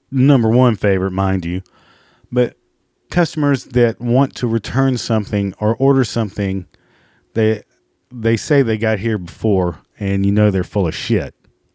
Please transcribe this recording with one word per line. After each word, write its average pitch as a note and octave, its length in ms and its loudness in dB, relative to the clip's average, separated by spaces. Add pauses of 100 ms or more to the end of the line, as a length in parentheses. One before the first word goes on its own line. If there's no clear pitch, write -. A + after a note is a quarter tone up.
(100)
number C3 380 2
one A#2+ 260 4
favorite, F#2+ 380 0
mind F#2+ 320 -2
you. F2+ 180 -6 (680)
But A#2+ 240 -2 (540)
customers D3 560 0
that A#2 340 0
want B2 360 0
to B2 120 -4
return B2 500 -2
something G#2 640 -2
or G#2+ 160 0
order C3+ 260 2
something G2+ 640 -4 (680)
they, A2 280 0 (480)
they A2+ 260 0
say C#3+ 260 2
they A2 140 0
got A2 220 -2
here A2 200 -2
before, F2+ 600 -2 (220)
and G2 260 0
you G2+ 60 2
know G#2+ 180 4
they're F#2 140 -2
full F#2+ 240 -2
of D#2 80 -6
shit. F2+ 360 -2 (420)